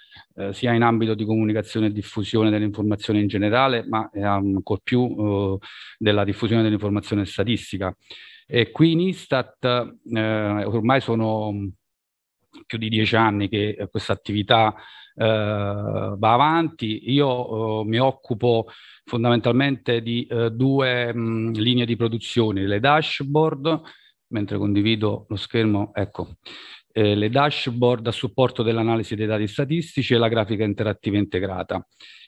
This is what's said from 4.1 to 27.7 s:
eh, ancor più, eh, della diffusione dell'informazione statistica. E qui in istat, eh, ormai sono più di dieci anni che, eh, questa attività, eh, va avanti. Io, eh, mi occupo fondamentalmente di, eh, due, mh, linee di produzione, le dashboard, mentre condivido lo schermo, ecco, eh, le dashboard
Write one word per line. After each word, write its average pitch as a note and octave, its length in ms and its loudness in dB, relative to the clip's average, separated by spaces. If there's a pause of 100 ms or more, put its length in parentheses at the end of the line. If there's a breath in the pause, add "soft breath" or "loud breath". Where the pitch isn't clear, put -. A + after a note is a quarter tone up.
eh, G2+ 120 -6
ancor G2 580 0
più, B2 360 0
eh, G2+ 480 -2 (320 loud breath)
della G#2 260 2
diffusione A2 380 0
dell'informazione G#2 640 0
statistica. G2 680 -4 (520 loud breath)
E A#2+ 240 2
qui E3 220 4
in E3 80 2
istat, F3 600 -4
eh, A2 1040 -2
ormai A2+ 380 2
sono G#2+ 680 -2 (960)
più A#2 140 -8
di A2 100 -4
dieci A2 280 2
anni G#2 340 2
che, G#2 280 -2
eh, G2+ 100 -8
questa - 260 -4
attività, G#2+ 600 2 (400 loud breath)
eh, A2+ 100 -4
va G#2 1080 0
avanti. C3 800 0
Io, A2+ 680 0
eh, - 20 -4
mi A2 140 0
occupo A#2+ 680 0 (360 loud breath)
fondamentalmente A#2+ 960 0
di, A#2 240 -4
eh, A#2 260 -2
due, B2+ 640 0
mh, A2+ 380 -2
linee A#2+ 320 2
di A2+ 120 0
produzione, A2 720 0
le G2+ 140 0
dashboard, D3+ 1000 0 (480 loud breath)
mentre G2+ 280 -4
condivido G#2 720 0
lo G#2+ 80 -6
schermo, G#2 580 0
ecco, - 420 -6 (560 loud breath)
eh, G#2 220 4
le G#2 140 2
dashboard B2 800 0